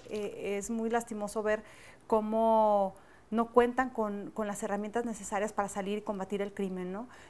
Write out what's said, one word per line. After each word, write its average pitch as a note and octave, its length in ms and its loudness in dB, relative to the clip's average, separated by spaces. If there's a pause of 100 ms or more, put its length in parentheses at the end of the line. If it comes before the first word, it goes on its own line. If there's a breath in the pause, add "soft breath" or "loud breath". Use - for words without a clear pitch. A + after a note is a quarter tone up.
eh, G3+ 480 -6
es G3+ 120 -6
muy A3+ 200 -2
lastimoso A3 540 -2
ver G#3+ 200 0 (440 loud breath)
cómo G#3+ 880 4 (340 soft breath)
no A3+ 180 2
cuentan A#3+ 420 4
con, G#3 420 -4
con G#3+ 160 -4
las G3+ 160 -6
herramientas G#3 400 -2
necesarias G#3+ 480 -4
para G3+ 160 -2
salir G3+ 300 -4
y G#3+ 40 -4
combatir G3 400 -4
el G3+ 120 -6
crimen, F#3 400 -4
¿no? A3+ 160 -10 (200 loud breath)